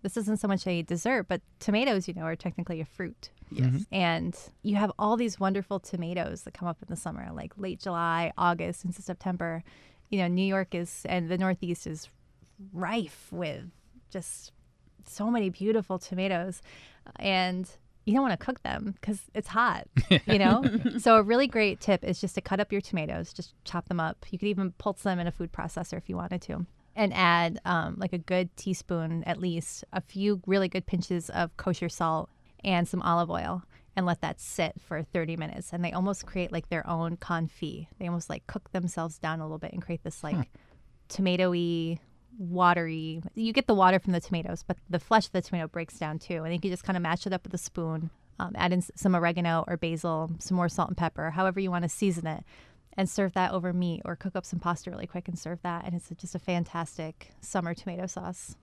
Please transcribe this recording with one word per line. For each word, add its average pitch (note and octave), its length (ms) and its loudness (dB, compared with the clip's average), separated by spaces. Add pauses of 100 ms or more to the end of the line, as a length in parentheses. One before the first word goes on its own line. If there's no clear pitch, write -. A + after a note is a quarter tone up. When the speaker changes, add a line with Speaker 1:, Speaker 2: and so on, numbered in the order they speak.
Speaker 1:
this F#3+ 140 -4
isn't G#3+ 200 0
so G#3+ 100 -2
much G3 220 2
a E3+ 140 0
dessert, G3 420 0
but F3+ 160 -2 (180)
tomatoes, G#3+ 480 2
you F3 80 -6
know, F3+ 80 -6
are D#3+ 140 -4
technically E3+ 440 -6
a D#3 40 -4
fruit. - 460 -10 (200)
Speaker 2:
Yes. B2+ 160 2
Speaker 3:
Mm-hmm. C#3+ 280 0
Speaker 1:
And E3+ 420 0 (260)
you G3+ 140 2
have G3+ 220 2
all G#3+ 180 4
these A3+ 240 -2
wonderful G3 400 0
tomatoes F3 640 -4
that - 100 -14
come F3 160 -6
up E3 140 -4
in - 60 -20
the E3+ 80 -6
summer, - 360 -8
like - 240 -12
late F#3+ 240 -8
July, E3+ 560 0
August, E3+ 480 0
into F3 160 -4
September. E3+ 640 -6 (460)
You G3+ 80 0
know, F3 100 2
New F3+ 160 2
York F#3+ 300 0
is, F3 340 -6
and F3 220 0
the F3+ 80 0
Northeast F3+ 480 0
is D#3+ 220 -10 (640)
rife F3+ 600 -4
with E3+ 320 -6 (460)
just - 420 -10 (540)
so G#3+ 240 -2
many A3 180 2
beautiful G3 500 0
tomatoes. F#3 640 -2 (560)
And F#3 520 2 (360)
you G#3 100 4
don't C4+ 80 6
wanna A3+ 140 2
cook - 260 -6
them G3+ 400 -4
'cause G3+ 200 -4 (120)
it's G#3+ 140 -4
hot, A3 380 2 (100)
Speaker 3:
<laughs> - 300 6
Speaker 1:
you G#3+ 120 6
know? A3 240 8
Speaker 2:
<laughs> A#3 360 2
Speaker 1:
So A3+ 180 10
a A3 60 10
really A#3+ 240 6
great G#3+ 340 2
tip G3 240 2
is - 160 0
just F#3 160 -4
to F#3+ 40 0
cut F#3+ 200 -2
up G#3 120 0
your G3+ 80 2
tomatoes, E3 520 -4
just - 220 -12 (100)
chop - 240 -6
them F3 120 0
up. - 300 -2
You F#3 80 -6
could G3+ 100 0
even F#3+ 240 0
pulse - 300 -4
them F#3 160 2
in E3+ 80 0
a E3+ 60 -2
food - 200 -6
processor - 440 -6
if E3+ 120 -8
you F3+ 80 -4
wanted F3 260 -6
to. - 240 -6 (300)
And G3+ 180 2
add, E3+ 500 4
um, E3 320 0
like, F#3 160 -2
a F3+ 60 -2
good F3+ 380 0
teaspoon, E3 680 -2
at E3+ 140 -2
least, E3+ 540 -4
a F#3 80 -2
few G3 460 0
really F#3+ 220 4
good F#3 180 -4
pinches F3 440 -2
of F3 260 0
kosher F3 320 -2
salt D#3+ 400 0 (360)
and F3 240 2
some F3+ 140 -2
olive E3+ 280 2
oil E3+ 320 -2 (320)
and F#3 100 0
let F3 160 2
that D3+ 200 -4
sit - 400 -4
for D#3 240 -6
thirty E3 320 -2
minutes. - 360 -8
And F3 120 -2
they E3+ 80 -2
almost F#3+ 340 -2
create, F3+ 240 -4
like, - 200 -4
their E3 180 -2
own E3 280 -2
confit. E3 720 -4 (140)
They F3 80 -6
almost, E3+ 200 -4
like, - 200 -8
cook - 240 -10
themselves E3+ 460 -4
down D#3+ 200 -4
a D#3+ 60 -6
little D#3 140 -6
bit - 140 -10
and F3 80 -6
create E3+ 220 -6
this, - 220 -10
like, D3+ 120 -2
Speaker 3:
Huh. C#3+ 80 2 (640)
Speaker 1:
tomatoey, F3 880 2 (400)
watery, E3+ 840 2 (120)
you A3 180 0
get B3+ 140 4
the A3+ 80 6
water F#3 240 8
from F#3 140 2
the E3+ 80 4
tomatoes, E3+ 460 -4
but F3+ 100 -2 (140)
the F3 80 2
flesh A3 280 4
of - 60 -16
the F#3 100 2
tomato E3+ 260 -4
breaks E3 300 -8
down D#3 200 -4
too. E3 260 -4
And E3 80 -2
you F3 80 0
can F#3+ 100 -2
just F3+ 140 -6
kinda F#3 160 0
mash E3+ 260 0
it F#3+ 60 0
up F3+ 120 -2
with - 100 -10
a F3 40 -2
spoon, D#3+ 520 -4 (280)
um, F3 180 -4
add F3 160 2
in F3+ 60 4
s-, F3+ 160 -2
some F#3 200 4
oregano E3+ 520 4
or F3 100 -2
basil, E3 640 -2
some - 180 0
more F3 120 4
salt E3 200 2
and F3+ 80 -4
pepper, D#3+ 340 -2
however F#3 280 2
you F#3+ 120 0
wanna F3 180 0
season E3+ 380 0
it, D#3 180 -6 (520)
and F#3+ 140 2
serve G3 220 2
that F#3 200 2
over F3+ 200 0
meat F3 320 0
or E3+ 100 -4
cook F#3 220 -6
up F#3 80 -4
some E3+ 160 -4
pasta F3 300 -2
really - 160 -8
quick F3 220 -8
and E3+ 100 -6
serve E3+ 240 -8
that. E3+ 220 -4
And F3 100 -4
it's - 220 -6
just - 180 -14
a F3+ 40 -4
fantastic E3 1000 -4
summer E3+ 340 -2
tomato F3+ 320 -8
sauce. F3+ 560 -10